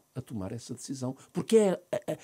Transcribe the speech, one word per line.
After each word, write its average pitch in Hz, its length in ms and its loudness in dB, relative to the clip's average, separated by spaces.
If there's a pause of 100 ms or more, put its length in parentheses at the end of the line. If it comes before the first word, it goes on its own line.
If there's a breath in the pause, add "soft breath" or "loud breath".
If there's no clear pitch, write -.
(140)
a 123 80 -8
tomar 107 300 -8
essa 120 220 -10
decisão, 127 420 -8 (160 loud breath)
porque 202 240 4
é 208 140 8
a, - 420 -4 (120)